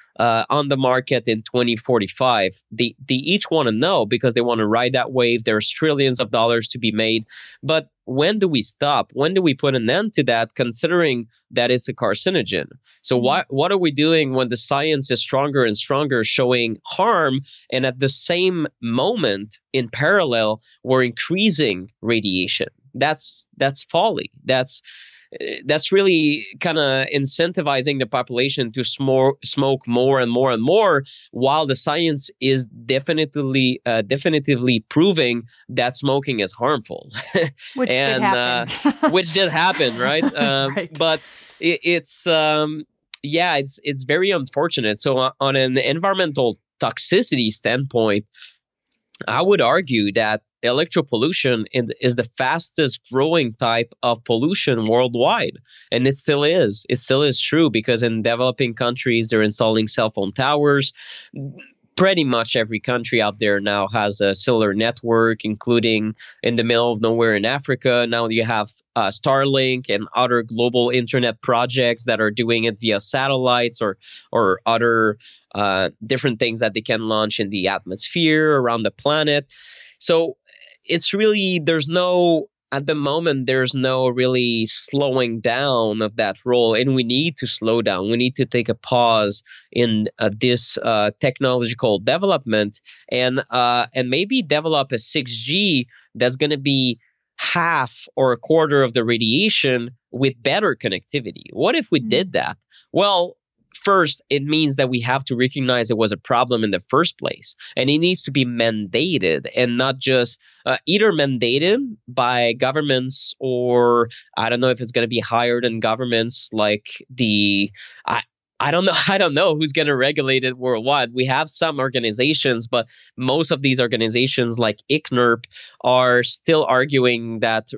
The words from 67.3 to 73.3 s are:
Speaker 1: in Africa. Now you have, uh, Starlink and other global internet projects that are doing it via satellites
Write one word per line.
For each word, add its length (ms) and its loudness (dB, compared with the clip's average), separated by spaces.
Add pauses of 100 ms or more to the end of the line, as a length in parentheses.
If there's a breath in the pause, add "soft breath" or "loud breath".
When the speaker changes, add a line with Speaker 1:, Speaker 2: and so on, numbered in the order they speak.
Speaker 1:
in 100 0
Africa. 600 0
Now 220 0
you 160 0
have, 260 -2 (240)
uh, 140 0
Starlink 800 0
and 260 -2
other 280 2
global 480 0
internet 500 -2
projects 640 0
that 160 0
are 100 2
doing 340 0
it 160 -2
via 200 0
satellites 800 0